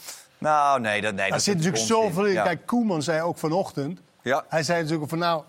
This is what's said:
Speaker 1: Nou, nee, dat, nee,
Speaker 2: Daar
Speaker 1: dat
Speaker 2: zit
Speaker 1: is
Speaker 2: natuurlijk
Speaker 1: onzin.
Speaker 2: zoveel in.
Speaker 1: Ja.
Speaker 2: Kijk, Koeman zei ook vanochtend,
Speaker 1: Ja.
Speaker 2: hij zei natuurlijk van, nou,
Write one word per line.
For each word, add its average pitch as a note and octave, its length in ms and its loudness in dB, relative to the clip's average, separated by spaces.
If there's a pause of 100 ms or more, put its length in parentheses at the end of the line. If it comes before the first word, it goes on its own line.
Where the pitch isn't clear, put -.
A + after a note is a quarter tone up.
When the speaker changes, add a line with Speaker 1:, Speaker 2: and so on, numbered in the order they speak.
(400)
Speaker 1:
Nou, C#3+ 420 4
nee, G#2 200 0
dat, G#2+ 140 0
nee, G2 60 -4
Speaker 2:
Daar F#2+ 100 2
Speaker 1:
dat D3 120 0
Speaker 2:
zit G3+ 160 0
Speaker 1:
is D#3 80 0
Speaker 2:
natuurlijk A3 260 0
Speaker 1:
onzin. A3 200 2
Speaker 2:
zoveel G3 140 0
in. G3+ 60 2
Speaker 1:
Ja. G#3 100 2
Speaker 2:
Kijk, F3 240 -2
Koeman G#3+ 360 0
zei D#3+ 200 0
ook E3+ 160 -4
vanochtend, E3 600 -4 (220)
Speaker 1:
Ja. C3 260 -2
Speaker 2:
hij D#3+ 140 0
zei E3+ 200 0
natuurlijk D3+ 280 -4
van, E3 80 -4
nou, E3+ 300 0